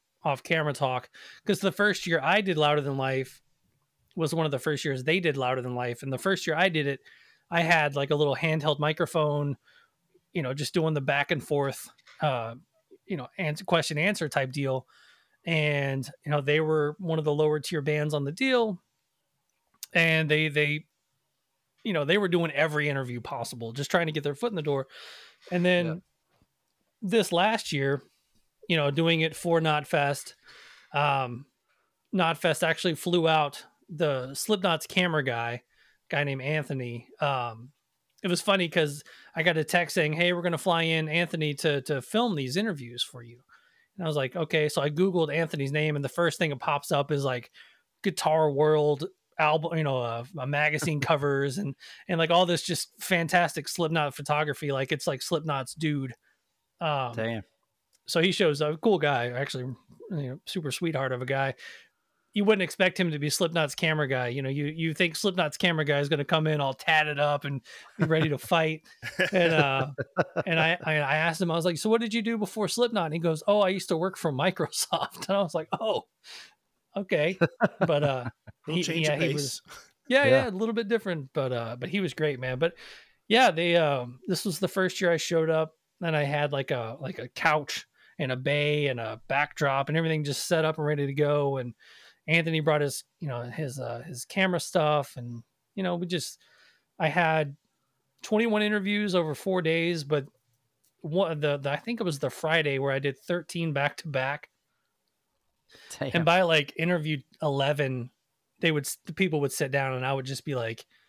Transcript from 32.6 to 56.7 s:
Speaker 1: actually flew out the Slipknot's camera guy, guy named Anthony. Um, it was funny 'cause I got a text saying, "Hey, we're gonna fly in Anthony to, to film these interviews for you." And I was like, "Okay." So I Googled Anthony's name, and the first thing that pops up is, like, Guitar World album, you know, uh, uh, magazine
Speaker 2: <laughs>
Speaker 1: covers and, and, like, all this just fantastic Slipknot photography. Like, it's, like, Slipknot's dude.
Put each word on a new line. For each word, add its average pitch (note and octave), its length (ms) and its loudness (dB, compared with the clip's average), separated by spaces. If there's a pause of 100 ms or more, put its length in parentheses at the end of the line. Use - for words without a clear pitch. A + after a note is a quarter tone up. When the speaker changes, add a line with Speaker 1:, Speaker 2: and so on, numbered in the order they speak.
Speaker 1:
actually D#3+ 280 0
flew E3+ 320 2
out D#3 380 2 (240)
the C#3 460 -2
Slipknot's F#3 520 0
camera E3+ 360 2
guy, A#2 400 -4 (460)
guy D3 160 -2
named C3+ 180 -4
Anthony. C3 640 -6 (120)
Um, B2 520 -4 (500)
it F#3+ 60 -2
was F3 120 0
funny F#3+ 280 2
'cause D3 340 0 (320)
I E3 80 -2
got E3 140 4
a D#3 60 2
text E3+ 320 0
saying, D#3 180 2
"Hey, F3 200 2
we're F3 100 -2
gonna E3+ 140 0
fly E3 260 2
in D#3+ 260 0
Anthony D#3+ 460 0
to, C#3+ 280 0
to C#3 180 -2
film A3 340 0
these C3+ 220 -4
interviews C#3 460 -4
for A#2+ 200 -12
you." A#2+ 200 -20 (540)
And F3+ 80 -4
I - 20 -2
was D3+ 100 0
like, C3+ 180 0
"Okay." D#3 340 0
So D3 120 0
I C#3+ 100 0
Googled E3 440 2
Anthony's D3+ 380 -2
name, D3+ 220 0
and C#3+ 100 -2
the C3 40 -6
first E3+ 300 0
thing E3 120 0
that C3 80 -6
pops D3 320 -2
up C#3+ 200 0
is, C#3 140 0
like, B2 260 -4 (520)
Guitar D#3 480 2
World D3+ 540 4 (340)
album, D#3+ 380 2
you D#3 80 0
know, C3+ 140 0
uh, A#2 260 -4 (120)
uh, C3 100 -6
magazine D3 540 0
Speaker 2:
<laughs> - 0 -
Speaker 1:
covers C#3 580 0
and, C#3 160 -6 (320)
and, E3+ 120 0
like, E3 120 2
all F3+ 160 6
this E3+ 160 0
just - 380 -6
fantastic E3 680 0
Slipknot D#3 460 -2
photography. D3 560 -2
Like, C3+ 200 -2
it's, D3 160 -4
like, C3+ 140 -2
Slipknot's D3 540 -4
dude. D3 380 -2 (680)